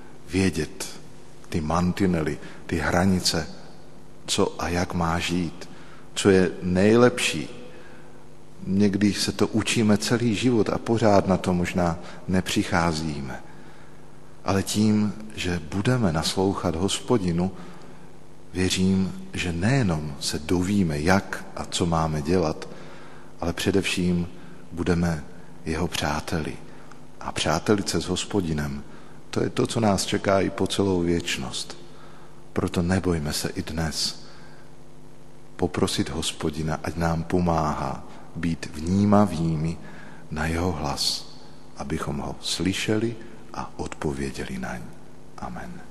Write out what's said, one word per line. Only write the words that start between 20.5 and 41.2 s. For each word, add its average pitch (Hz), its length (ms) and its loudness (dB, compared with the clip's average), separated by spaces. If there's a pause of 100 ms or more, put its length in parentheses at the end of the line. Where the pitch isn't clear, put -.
jak 92 460 2 (100)
a 73 100 -6
co - 200 0
máme 80 360 2
dělat, 80 480 2 (720)
ale 85 120 -2
především 90 720 2 (440)
budeme 85 520 0 (420)
jeho 82 220 -2
přáteli. 76 680 -2 (640)
A - 120 -8
přátelice 85 680 2
s - 40 -6
Hospodinem, 80 800 -2 (460)
to - 140 0
je - 60 0
to, - 180 0
co - 120 -2
nás 101 260 4
čeká 98 340 2
i 90 100 2
po 92 180 0
celou 98 320 2
věčnost. 85 800 -2 (760)
Proto 92 280 0
nebojme 87 520 0
se - 160 -4
i 95 140 -6
dnes - 600 -4 (1300)
poprosit - 540 0
Hospodina, 78 720 -2
ať 78 120 -4
nám 82 280 0
pomáhá 80 800 0 (320)
být 82 380 -2
vnímavými 82 1040 4 (540)
na 76 140 -2
jeho 87 260 2
hlas, - 640 -2 (420)